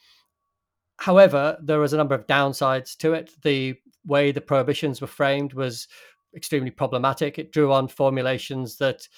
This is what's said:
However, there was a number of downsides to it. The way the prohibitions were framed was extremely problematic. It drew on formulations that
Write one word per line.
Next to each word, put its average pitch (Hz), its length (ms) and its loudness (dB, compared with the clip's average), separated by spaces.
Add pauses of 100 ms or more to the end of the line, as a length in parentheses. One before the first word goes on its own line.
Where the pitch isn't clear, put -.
(960)
However, 156 640 4
there 151 180 0
was 147 140 2
a 156 40 2
number 143 180 0
of 113 120 -6
downsides 135 720 0
to 160 160 0
it. 160 180 -6 (100)
The 131 340 -2 (300)
way 143 260 2
the 135 100 -6
prohibitions 139 600 -2
were 135 60 -8
framed 139 460 -2
was 127 340 -8 (480)
extremely 135 360 -4
problematic. 135 680 -4
It 156 120 -14
drew 143 220 2
on 135 140 2
formulations 131 880 -4
that 135 300 -4 (100)